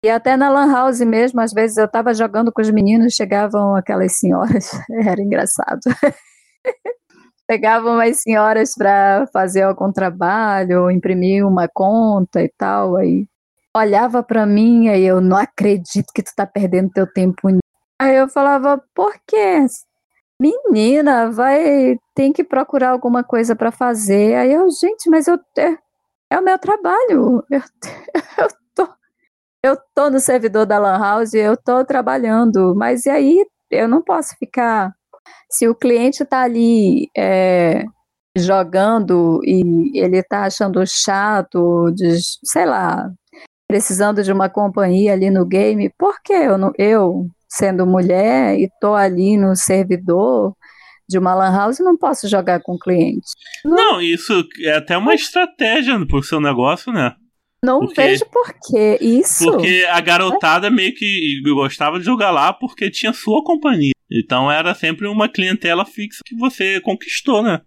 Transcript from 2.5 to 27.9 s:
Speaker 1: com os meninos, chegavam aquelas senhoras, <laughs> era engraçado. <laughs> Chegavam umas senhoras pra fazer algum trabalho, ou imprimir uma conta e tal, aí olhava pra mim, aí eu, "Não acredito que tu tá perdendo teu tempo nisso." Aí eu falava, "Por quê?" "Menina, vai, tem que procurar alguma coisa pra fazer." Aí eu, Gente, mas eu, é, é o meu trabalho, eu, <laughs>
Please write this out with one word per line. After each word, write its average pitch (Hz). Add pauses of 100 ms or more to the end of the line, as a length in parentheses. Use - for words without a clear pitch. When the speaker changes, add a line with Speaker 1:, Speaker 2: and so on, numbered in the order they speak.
Speaker 1:
com -
os 214
meninos, 220
chegavam 202
aquelas 185
senhoras, 185 (120)
<laughs> - (160)
era 202
engraçado. -
<laughs> - (520)
Chegavam 226
umas 233
senhoras 220
pra 196
fazer 190
algum 196
trabalho, 185
ou 180
imprimir 185
uma 185
conta 202
e - (100)
tal, 196
aí 196 (480)
olhava 220
pra 220
mim, 226
aí 190
eu, 185
"Não 185
acredito 202
que 208
tu -
tá 196
perdendo 190
teu 190
tempo 185
nisso." 190 (360)
Aí 262
eu 269
falava, 277 (160)
"Por 415 (120)
quê?" 381 (760)
"Menina, 277
vai, 269 (180)
tem 269
que 359
procurar 269
alguma 247
coisa 233
pra 226
fazer." 214
Aí 247
eu, 359
Gente, 349
mas 320
eu, 349 (180)
é, 339 (560)
é -
o 381
meu 381
trabalho, 370
eu, 277 (180)
<laughs> -